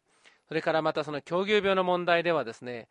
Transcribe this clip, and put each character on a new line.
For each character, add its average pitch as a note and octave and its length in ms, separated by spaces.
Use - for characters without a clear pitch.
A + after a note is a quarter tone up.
そ - 60
れ D#3 80
か D#3+ 120
ら D#3+ 80
ま D#3 120
た D#3 100
そ C#3+ 80
の D3 100
狂 F3 200
牛 G#3 140
病 G3 200
の F#3+ 80
問 F3+ 220
題 E3+ 180
で E3+ 80
は D3+ 120
で A2+ 100
す - 100
ね、 A#2+ 280